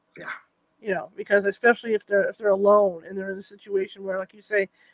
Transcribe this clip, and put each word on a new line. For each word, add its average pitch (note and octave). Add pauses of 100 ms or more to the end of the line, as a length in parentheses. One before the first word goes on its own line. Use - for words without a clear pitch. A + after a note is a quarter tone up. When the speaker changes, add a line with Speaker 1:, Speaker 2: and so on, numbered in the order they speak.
(180)
Speaker 1:
Yeah. E3+ (500)
Speaker 2:
You G#3+
know, D#3+
because G3+
especially A3+
if G#3
they're, G3
if G3
they're G#3+
alone G3
and G3
they're G3
in F#3+
a G3
situation G3
where, F#3+
like F#3+
you G#3
say, G3+ (240)